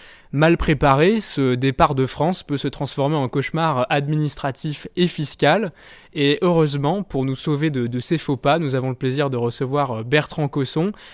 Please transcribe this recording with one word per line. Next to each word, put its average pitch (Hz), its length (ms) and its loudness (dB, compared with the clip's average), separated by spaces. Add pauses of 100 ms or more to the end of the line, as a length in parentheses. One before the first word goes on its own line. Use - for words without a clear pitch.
(340)
Mal 156 240 4
préparé, 156 640 4
ce 131 340 0
départ 135 400 2
de 131 100 2
France 165 380 -2
peut 143 140 -4
se 147 100 -4
transformer 143 480 -2
en 135 140 0
cauchemar 143 600 -2
administratif 147 960 -2 (120)
et 175 100 4
fiscal. 165 640 0 (420)
Et 143 280 2
heureusement, 160 600 2
pour 135 220 -4
nous 135 100 -2
sauver 151 360 -2
de, 127 180 0
de 123 140 -4
ces 165 160 -2
faux 143 180 -2
pas, 143 240 2
nous 135 160 -2
avons 131 140 -2
le 127 60 -4
plaisir 135 340 -2
de 127 80 -2
recevoir, 127 540 -2
euh, 113 120 -6
Bertrand 143 460 0
Cosson, 156 420 -2 (220)